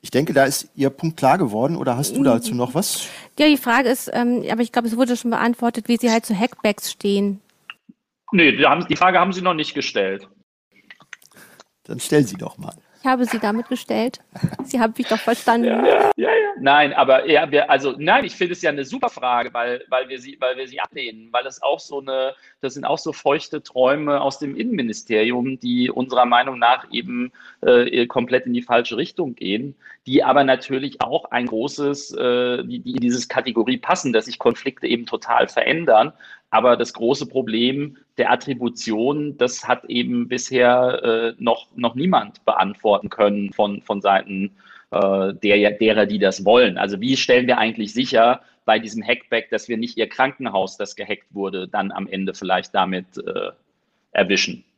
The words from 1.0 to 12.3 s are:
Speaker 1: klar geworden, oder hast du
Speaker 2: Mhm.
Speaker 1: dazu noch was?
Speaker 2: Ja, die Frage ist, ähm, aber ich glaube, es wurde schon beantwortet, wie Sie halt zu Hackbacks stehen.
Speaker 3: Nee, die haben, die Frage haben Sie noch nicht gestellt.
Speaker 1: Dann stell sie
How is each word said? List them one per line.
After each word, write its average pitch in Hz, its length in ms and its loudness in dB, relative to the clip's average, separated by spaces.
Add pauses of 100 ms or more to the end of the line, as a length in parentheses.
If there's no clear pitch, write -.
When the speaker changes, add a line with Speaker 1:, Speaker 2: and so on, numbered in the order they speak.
Speaker 1:
klar 147 200 4
geworden, 135 380 0
oder 131 200 -2
hast 135 200 -4
du 269 60 0
Speaker 2:
Mhm. 277 40 2
Speaker 1:
dazu 123 300 2
noch 123 180 -2
was? - 340 -4 (300)
Speaker 2:
Ja, 302 100 4
die 294 100 6
Frage 233 320 2
ist, - 240 -2
ähm, 240 380 0
aber 226 100 -2
ich 233 100 -2
glaube, 240 160 -2
es 226 100 -2
wurde 247 180 2
schon 233 160 -4
beantwortet, 233 560 -2
wie 240 100 2
Sie 233 140 2
halt 220 140 2
zu 208 120 -2
Hackbacks - 540 -2
stehen. 202 480 -2 (920)
Speaker 3:
Nee, 147 220 6
die 135 120 2
haben, 147 220 4
die 151 80 0
Frage 180 240 4
haben 185 140 2
Sie 185 80 -6
noch 180 120 0
nicht 151 200 -6
gestellt. 101 540 -4 (1600)
Speaker 1:
Dann - 160 -12
stell 147 240 4
sie 95 140 -2